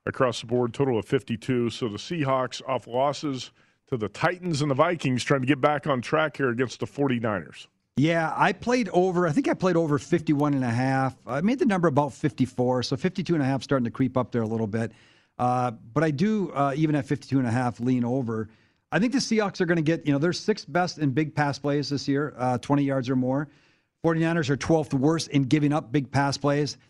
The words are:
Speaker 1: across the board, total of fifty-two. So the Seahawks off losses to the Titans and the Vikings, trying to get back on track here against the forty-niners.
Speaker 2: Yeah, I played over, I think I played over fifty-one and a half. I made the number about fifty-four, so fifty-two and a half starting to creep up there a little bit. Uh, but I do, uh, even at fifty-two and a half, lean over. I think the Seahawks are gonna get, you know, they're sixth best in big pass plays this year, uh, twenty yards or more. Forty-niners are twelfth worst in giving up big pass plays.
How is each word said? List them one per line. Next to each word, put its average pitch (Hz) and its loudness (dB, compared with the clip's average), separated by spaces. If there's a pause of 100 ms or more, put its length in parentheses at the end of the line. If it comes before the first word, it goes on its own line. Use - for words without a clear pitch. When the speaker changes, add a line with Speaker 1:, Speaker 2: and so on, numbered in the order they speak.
Speaker 1:
across 117 0
the 120 -14
board, 120 0
total 135 0
of 98 -2
fifty-two. 120 -2
So 120 -6
the 104 -8
Seahawks 135 -4
off 127 -4
losses 131 -4 (380)
to 135 -4
the 107 -4
Titans 175 -4
and 151 0
the 131 0
Vikings, 139 0
trying 139 0
to 123 -4
get 135 2
back 147 0
on 131 0
track 156 -2
here 131 0
against 120 -4
the 117 -6
forty-niners. 113 -4 (280)
Speaker 2:
Yeah, 160 2
I 165 4
played 240 0
over, 180 2
I 151 0
think 285 0
I 339 2
played 180 2
over 147 2
fifty-one 147 0
and 131 0
a 120 0
half. 131 0 (100)
I 131 -4
made 233 2
the 349 2
number 180 4
about 143 2
fifty-four, 127 0
so 135 -4
fifty-two 180 -2
and 151 2
a 131 2
half 135 0
starting 131 0
to 117 -2
creep 131 0
up 123 0
there 117 0
a 110 -2
little 110 -2
bit. 113 -4 (460)
Uh, 123 0 (200)
but 151 2
I 160 2
do, 190 0
uh, 139 2
even 156 2
at 139 0
fifty-two 139 -2
and 123 2
a - 2
half, 123 0
lean 123 2
over. 117 -4 (440)
I 151 2
think 226 2
the 269 2
Seahawks 208 0
are 180 2
gonna 170 2
get, 160 0
you 147 4
know, 139 4
they're 165 2
sixth - -4
best 175 0
in 151 2
big 151 -2
pass 143 0
plays 143 -2
this 143 -4
year, 139 0
uh, 123 0
twenty 143 2
yards 135 -2
or 131 2
more. 131 0 (540)
Forty-niners 165 2
are 139 2
twelfth 156 2
worst 156 2
in 143 2
giving 143 2
up 127 -4
big 139 0
pass 139 0
plays. 143 0 (120)